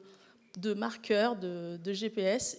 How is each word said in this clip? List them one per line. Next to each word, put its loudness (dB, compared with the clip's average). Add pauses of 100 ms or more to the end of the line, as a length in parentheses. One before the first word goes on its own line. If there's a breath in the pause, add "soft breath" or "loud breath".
(580 loud breath)
de 0
marqueur 2
de, -6
de -2
G -4
P -2
S, 2